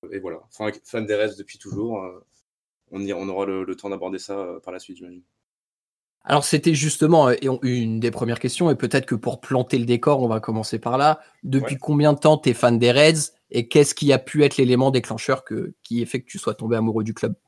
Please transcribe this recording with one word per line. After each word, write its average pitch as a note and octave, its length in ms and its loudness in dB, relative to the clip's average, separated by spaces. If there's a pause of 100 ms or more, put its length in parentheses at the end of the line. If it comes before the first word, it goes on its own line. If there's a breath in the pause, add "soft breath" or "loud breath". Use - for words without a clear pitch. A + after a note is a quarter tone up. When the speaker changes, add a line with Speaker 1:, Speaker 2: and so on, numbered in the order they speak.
(120)
Speaker 1:
et G2 80 -8
voilà, E2+ 280 -12
enfin, G#2+ 240 -8 (120)
fan A2 220 -8
des G#2 100 -2
Reds G#2 220 -2
depuis - 220 -20
toujours. G2+ 440 -8
Euh, F#2 220 -16 (640)
on G2 120 -10
y, G2+ 120 -4
on F#2+ 160 -6
aura F#2+ 160 -4
le, F#2+ 180 -6
le F#2 120 -8
temps G2+ 140 -12
d'aborder F#2 280 -8
ça, G2 220 -10
euh, F2 200 -10
par F2+ 140 -16
la F#2 60 -14
suite, F#2 180 -20
j'imagine. F2+ 240 -20 (1000)
Speaker 2:
Alors, C#3+ 200 2
c'était D#3 300 2
justement, D3+ 560 4
euh, B2 120 4
et C#3 80 -2
on, C3 120 -2
une A#2 380 -2
des A#2 100 0
premières A#2 300 -4
questions, D#3+ 320 0
et C3+ 40 4
peut-être C3 300 -2
que - 80 -4
pour A#2 260 -4
planter C3 380 -2
le A#2+ 80 0
décor, B2+ 380 2
on A#2+ 40 0
va A2 120 0
commencer A2 400 -6
par A#2+ 180 -4
là. D3+ 240 2 (220 soft breath)
Depuis C3+ 320 -2
Speaker 1:
Ouais. C3 40 -12
Speaker 2:
combien D3 340 4
de C#3+ 60 -2
temps D#3 180 6
t'es B2+ 180 0
fan A#2+ 240 2
des A#2+ 120 4
Reds, D3+ 420 4 (180)
et A#2 160 -2
qu'est-ce D3 260 4
qui C#3+ 180 2
a C3 60 6
pu D3 260 0
être C#3+ 140 2
l'élément B2+ 340 4
déclencheur B2+ 520 -2
que, G#2+ 400 -8
qui A#2 240 -4
fait - 140 -6
que - 60 -20
tu - 120 -14
sois - 160 -4
tombé A2+ 200 -4
amoureux A2+ 280 0
du A2 100 -6
club ? - 220 -4 (120)